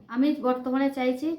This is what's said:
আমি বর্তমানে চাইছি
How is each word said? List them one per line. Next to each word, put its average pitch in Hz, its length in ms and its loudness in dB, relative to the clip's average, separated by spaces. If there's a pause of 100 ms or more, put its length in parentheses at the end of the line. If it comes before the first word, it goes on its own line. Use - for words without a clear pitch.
আমি 262 340 2
বর্তমানে 254 480 0
চাইছি 262 480 -2